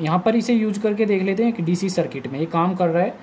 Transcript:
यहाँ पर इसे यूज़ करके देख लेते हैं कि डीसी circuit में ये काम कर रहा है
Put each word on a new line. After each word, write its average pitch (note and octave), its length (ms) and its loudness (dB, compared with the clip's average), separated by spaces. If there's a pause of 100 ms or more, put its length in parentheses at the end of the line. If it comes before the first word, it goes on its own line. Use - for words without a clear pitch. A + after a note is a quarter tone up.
यहाँ D#3+ 180 2
पर A3 180 2
इसे A#3 180 2
यूज़ G#3+ 260 0
करके G#3 260 0
देख G3 160 2
लेते G3 220 0
हैं A#3 80 2
कि F#3 100 -6
डीसी F3 280 0
circuit C#3+ 360 -4
में C3+ 120 -6
ये D#3+ 80 -2
काम F3 280 0
कर F3+ 140 2
रहा E3+ 140 2
है G#3+ 200 -2